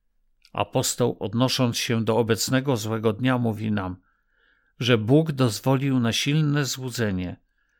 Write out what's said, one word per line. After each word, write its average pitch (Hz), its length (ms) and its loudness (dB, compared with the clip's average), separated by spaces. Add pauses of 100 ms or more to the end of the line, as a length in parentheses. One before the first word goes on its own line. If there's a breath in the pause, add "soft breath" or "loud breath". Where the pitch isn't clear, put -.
(540)
Apostoł, - 640 0
odnosząc 120 580 0
się 113 280 0
do 110 120 2
obecnego 123 600 0
złego 110 360 0
dnia, 123 240 0
mówi 110 340 -2
nam, 95 240 -4 (840)
że 123 180 4
Bóg 143 340 2
dozwolił 131 680 0
na 117 140 0
silne 147 520 0
złudzenie, 107 720 -4 (420)